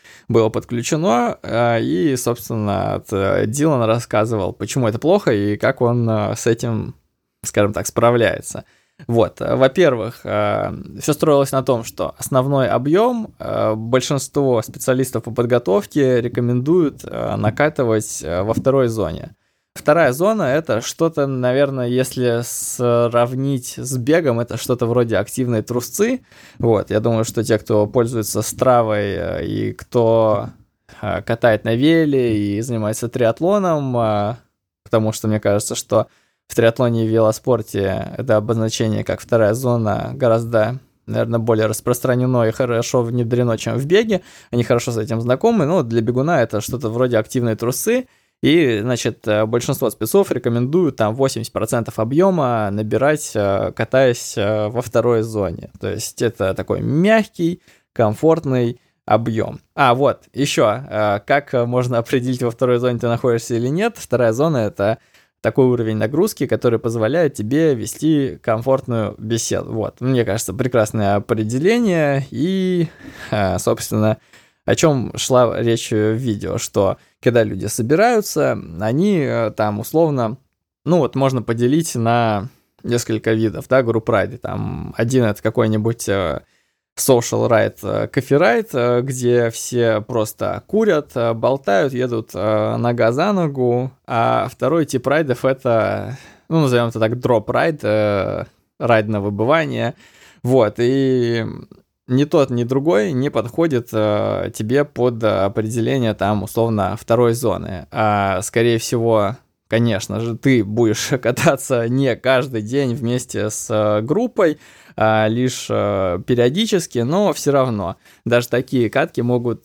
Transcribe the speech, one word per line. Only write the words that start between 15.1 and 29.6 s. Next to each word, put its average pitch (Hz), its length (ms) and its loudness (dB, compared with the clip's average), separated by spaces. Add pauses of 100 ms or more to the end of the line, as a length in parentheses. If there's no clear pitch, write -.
по 117 60 -8
подготовке 123 880 2
рекомендуют, 127 840 0
э, 113 320 -6
накатывать, 113 840 0
э, 85 200 -2
во 107 100 -2
второй 131 360 2
зоне. 92 460 -6 (400)
Вторая 151 380 2
зона — 196 300 0 (120)
это 135 280 0
что-то, 160 440 -2
наверное, 131 640 0
если 123 560 0
сравнить 120 1300 0
с 127 180 -6
бегом, 135 420 2
это 117 200 -4
что-то 120 280 0
вроде 117 300 2
активной 113 460 -2
трусцы. 208 580 -2 (380)
Вот, 110 320 2
я 110 100 2
думаю, 113 240 0
что 113 180 -4
те, 110 160 2
кто 104 280 2
пользуется 113 560 -2
Стравой, 107 720 2
э, 87 320 -4
и 104 260 -4